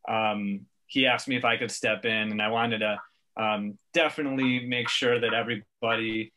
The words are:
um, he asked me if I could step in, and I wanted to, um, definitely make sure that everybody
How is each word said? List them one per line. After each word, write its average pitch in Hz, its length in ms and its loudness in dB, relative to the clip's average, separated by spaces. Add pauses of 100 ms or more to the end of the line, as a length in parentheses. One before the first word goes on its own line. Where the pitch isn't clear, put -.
um, 104 580 -2 (200)
he 131 200 2
asked 123 220 2
me 131 80 0
if 120 80 -2
I 117 120 4
could 113 140 -2
step 107 340 -2
in, 110 260 0
and 107 100 -2
I 107 80 2
wanted 113 300 0
to, 107 220 0 (360)
um, 104 420 -2 (140)
definitely 135 720 0
make 123 220 -2
sure 123 320 2
that 110 140 2
everybody 113 1040 -2